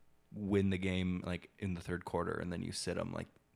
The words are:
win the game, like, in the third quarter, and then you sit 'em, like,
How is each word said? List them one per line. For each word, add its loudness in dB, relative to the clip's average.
win 4
the 4
game, 2
like, -6
in -2
the -4
third -4
quarter, 0
and -2
then -4
you -4
sit -4
'em, -2
like, -6